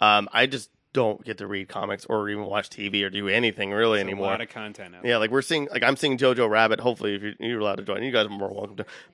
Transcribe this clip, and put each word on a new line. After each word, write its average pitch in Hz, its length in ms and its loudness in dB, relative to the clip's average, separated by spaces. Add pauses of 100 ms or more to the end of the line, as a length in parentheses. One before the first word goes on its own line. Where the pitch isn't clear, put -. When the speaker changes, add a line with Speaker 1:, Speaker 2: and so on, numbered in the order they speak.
Speaker 1:
um, 104 300 6
I 117 160 4
just 135 220 -6 (220)
don't 110 320 0
get 107 140 -8
to 101 80 -10
read 98 240 -6
comics 101 360 -6
or 107 240 -2
even 104 160 -4
watch 98 260 -2
T 104 180 -8
V 101 140 0
or 95 80 -2
do 101 180 -4
anything 107 420 2
really 110 280 2
Speaker 2:
There's 95 80 -2
a - 20 -6
Speaker 1:
anymore. 98 160 -4
Speaker 2:
lot 98 160 -2
of 113 80 -10
content 104 460 -14
out 90 80 -18
Speaker 1:
Yeah, 120 80 0
Speaker 2:
there. 117 80 4
Speaker 1:
like, 107 100 2
we're 131 140 2
seeing, 147 280 -2
like, 117 120 -4
I'm 135 120 4
seeing 135 220 0
Jojo 123 320 4
Rabbit. 110 300 4
Hopefully, 113 340 -2
if 98 80 -6
you're, 104 180 -8
you're 113 200 -4
allowed 101 160 0
to 95 80 -10
join, 101 180 -4
you 127 100 -4
guys 113 140 4
are 104 40 -8
more 98 220 -6
welcome 101 260 -10
to. 107 80 -8 (280)